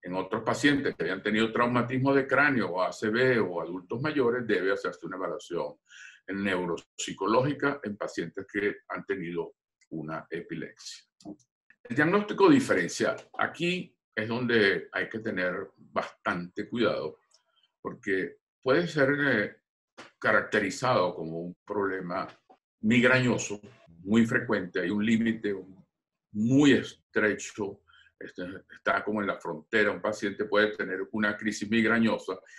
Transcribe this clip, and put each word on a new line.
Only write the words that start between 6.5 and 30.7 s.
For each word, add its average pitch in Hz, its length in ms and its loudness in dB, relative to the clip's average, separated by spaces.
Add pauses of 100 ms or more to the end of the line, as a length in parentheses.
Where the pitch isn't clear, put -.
en 104 160 -8
pacientes 87 480 -8
que 101 300 -2 (140)
han 90 180 -8
tenido 87 480 -6 (340)
una 78 400 -8
epilepsia. - 760 -12 (760)
El - 140 -10
diagnóstico 196 520 4
diferencial. 101 680 4 (220)
Aquí - 580 -4 (180)
es 107 120 -4
donde 113 640 2
hay 95 180 -4
que 113 80 -8
tener 95 600 -4
bastante - 920 -6
cuidado 78 520 -2 (600)
porque - 560 -4 (240)
puede 160 260 2
ser, 147 220 2 (160)
eh, 113 300 0 (640)
caracterizado 104 960 2
como 82 240 -8
un 87 260 -10
problema 95 640 -4 (540)
migrañoso 120 800 2 (440)
muy 110 220 4
frecuente. 107 560 -2
Hay 90 80 -2
un 104 140 0
límite 110 520 0 (800)
muy 135 400 6
estrecho, - 1120 -2 (360)
este, - 240 -12 (260)
está 98 320 -2
como 104 200 -2
en 101 60 -2
la 90 120 -4
frontera. 98 520 0
Un 90 100 -6
paciente 107 420 -4
puede 104 320 2